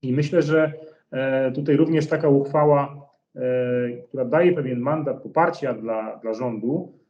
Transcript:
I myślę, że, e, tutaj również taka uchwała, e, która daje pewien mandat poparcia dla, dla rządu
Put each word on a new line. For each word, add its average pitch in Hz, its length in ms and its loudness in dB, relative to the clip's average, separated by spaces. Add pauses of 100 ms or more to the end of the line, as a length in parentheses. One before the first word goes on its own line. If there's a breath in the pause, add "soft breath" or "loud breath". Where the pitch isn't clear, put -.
I 127 120 -2
myślę, 151 280 2
że, 151 320 2 (380 loud breath)
e, 131 400 0
tutaj 147 260 0
również 156 300 2
taka 156 220 0
uchwała, 143 800 2 (260)
e, 135 60 -10 (680)
która 131 180 -4
daje 170 280 4
pewien 131 260 -4
mandat 139 440 -4
poparcia 156 500 -2
dla, 110 440 -6
dla 110 160 -6
rządu 120 600 -4 (160)